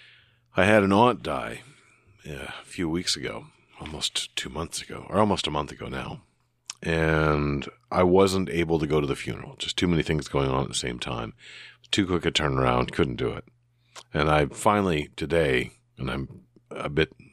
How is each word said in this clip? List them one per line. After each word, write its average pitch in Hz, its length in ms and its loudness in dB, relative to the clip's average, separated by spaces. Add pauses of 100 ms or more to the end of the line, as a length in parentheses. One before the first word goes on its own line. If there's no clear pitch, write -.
(560)
I 92 80 6
had 107 180 6
an 98 100 4
aunt 113 300 6
die, 110 400 -6 (680)
uh, 69 200 -12 (120)
a - 40 -20
few 87 240 -4
weeks 87 260 -2
ago, 107 320 -8 (340)
almost - 540 -8
two - 140 -6
months 78 340 -8
ago, - 260 -14
or 92 100 0
almost 101 280 2
a 76 60 -4
month 73 180 -2
ago - 160 -12
now. 147 360 -10 (600)
And 78 880 2 (240)
I 92 100 4
wasn't 92 480 4
able 82 300 0
to 78 80 0
go 76 120 2
to 71 60 -2
the 67 80 -2
funeral. - 440 -10
Just - 180 -6
too 95 100 2
many 85 160 4
things 76 240 -2
going 69 240 0
on 67 120 0
at - 60 -4
the - 60 -10
same - 240 -6
time. 117 360 -8 (580)
Too 104 120 4
quick 87 220 0
a 80 60 2
turnaround, 64 580 2
couldn't 67 240 0
do 60 160 -2
it. 85 140 -10 (680)
And 76 160 2
I 76 180 4
finally 92 680 0
today, 73 560 0 (280)
and 64 120 -6
I'm 65 300 -8 (300)
a - 180 -8
bit 76 240 0 (200)